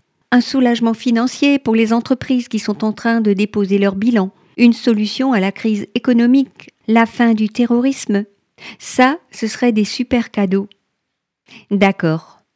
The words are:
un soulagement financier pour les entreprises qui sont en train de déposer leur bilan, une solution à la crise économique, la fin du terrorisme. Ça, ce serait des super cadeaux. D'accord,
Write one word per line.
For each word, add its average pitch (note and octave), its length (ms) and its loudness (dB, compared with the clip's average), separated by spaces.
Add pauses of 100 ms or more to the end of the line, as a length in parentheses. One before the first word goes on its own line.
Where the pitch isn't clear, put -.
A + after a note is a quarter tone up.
(300)
un B3 120 4
soulagement A#3 520 0
financier B3 640 0
pour A#3+ 160 -2
les A3+ 200 2
entreprises B3 540 -2
qui G#3+ 120 -4
sont G#3 240 -6
en G#3+ 100 -2
train A3+ 280 -2
de G#3 120 2
déposer G3+ 460 0
leur G3 160 0
bilan, G3+ 360 0 (240)
une A#3 180 4
solution A3+ 600 -2
à G#3+ 60 2
la F#3+ 120 0
crise G#3+ 440 -4
économique, B3 720 0 (180)
la A3+ 200 2
fin A#3 260 0
du G#3+ 160 0
terrorisme. A#3+ 760 -2 (540)
Ça, C4 400 0 (120)
ce - 160 -8
serait B3 260 -2
des G#3 100 2
super A#3+ 480 -4
cadeaux. G3 380 -2 (1040)
D'accord, F#3 720 0 (140)